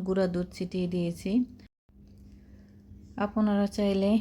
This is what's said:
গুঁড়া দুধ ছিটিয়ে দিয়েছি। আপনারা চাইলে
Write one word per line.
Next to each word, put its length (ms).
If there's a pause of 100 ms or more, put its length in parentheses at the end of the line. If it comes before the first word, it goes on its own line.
গুঁড়া 220
দুধ 260
ছিটিয়ে 360
দিয়েছি। 420 (1900)
আপনারা 500
চাইলে 440 (100)